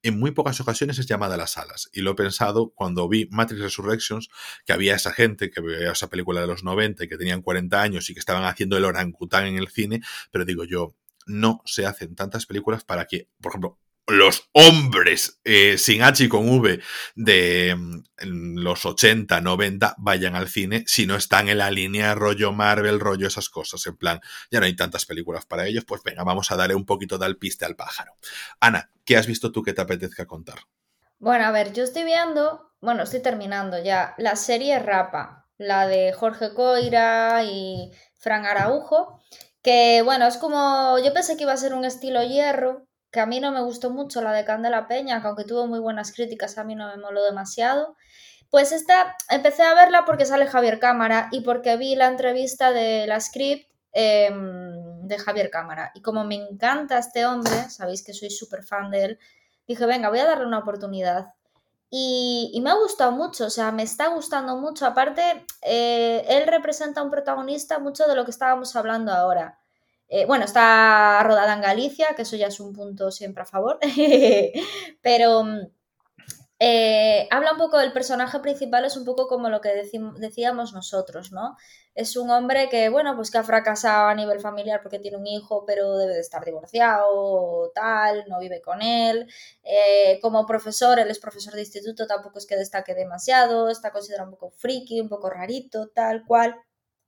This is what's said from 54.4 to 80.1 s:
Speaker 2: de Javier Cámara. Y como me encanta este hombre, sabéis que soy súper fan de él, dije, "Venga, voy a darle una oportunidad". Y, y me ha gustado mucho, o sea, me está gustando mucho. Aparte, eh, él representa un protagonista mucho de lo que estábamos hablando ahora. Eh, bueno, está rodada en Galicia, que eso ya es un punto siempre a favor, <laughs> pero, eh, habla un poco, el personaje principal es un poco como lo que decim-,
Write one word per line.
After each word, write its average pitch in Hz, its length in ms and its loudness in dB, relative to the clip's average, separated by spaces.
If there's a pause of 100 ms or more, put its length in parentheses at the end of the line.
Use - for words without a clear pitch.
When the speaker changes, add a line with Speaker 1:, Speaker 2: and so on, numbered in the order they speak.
Speaker 2:
de 202 100 -6
Javier 202 320 -2
Cámara. 160 460 -8
Y 196 80 -20
como 214 200 -4
me 208 120 -6
encanta 240 640 -2
este 240 260 -4
hombre, 240 460 -2
sabéis 190 320 -8
que 208 100 -18
soy 202 160 -12
súper 202 340 -12
fan 202 280 -8
de 196 120 0
él, 214 160 -6 (480)
dije, 233 200 -2
"Venga, 240 220 0
voy 233 100 0
a 277 60 2
darle 294 200 2
una 226 140 -4
oportunidad". 196 720 -6 (560)
Y, 247 640 -2
y 233 80 -4
me 269 80 -2
ha 359 60 4
gustado 370 360 2
mucho, 254 360 -4
o - 20 -6
sea, 220 220 -2
me 220 100 -4
está 294 280 -2
gustando 277 460 -4
mucho. 285 300 -6
Aparte, 294 640 0 (160)
eh, 233 640 0
él 277 160 4
representa 302 560 -2
un 285 80 -4
protagonista 285 680 -4
mucho 277 260 -2
de 294 100 4
lo 247 80 0
que 240 60 -6
estábamos 254 460 -2
hablando 220 360 -4
ahora. 180 440 0 (560)
Eh, 156 140 2
bueno, 247 180 2
está 214 800 6
rodada 214 320 4
en 208 80 -4
Galicia, 277 540 0
que 240 80 -8
eso 226 120 -10
ya 208 120 -2
es 202 120 -10
un 202 140 -16
punto 196 380 -8
siempre 196 320 -14
a - 20 -12
favor, 220 360 -2
<laughs> 294 1200 4
pero, 233 420 6 (1120)
eh, 220 720 4
habla 294 220 2
un 311 80 -2
poco, 311 200 2
el 269 140 0
personaje 254 460 -4
principal 269 460 -2
es 277 120 -4
un 254 80 -12
poco 254 220 -2
como 247 220 -2
lo 214 120 -2
que 208 80 -4
decim-, 202 460 -6